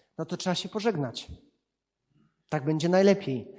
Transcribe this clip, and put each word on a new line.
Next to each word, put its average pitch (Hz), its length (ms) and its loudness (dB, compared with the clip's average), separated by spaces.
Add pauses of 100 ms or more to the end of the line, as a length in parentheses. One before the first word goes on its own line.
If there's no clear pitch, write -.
(180)
no 165 80 -6
to 175 100 -6
trzeba 180 180 -2
się 185 140 -4
pożegnać. 190 640 -4 (1160)
Tak 147 160 -4
będzie 156 240 0
najlepiej. 185 720 2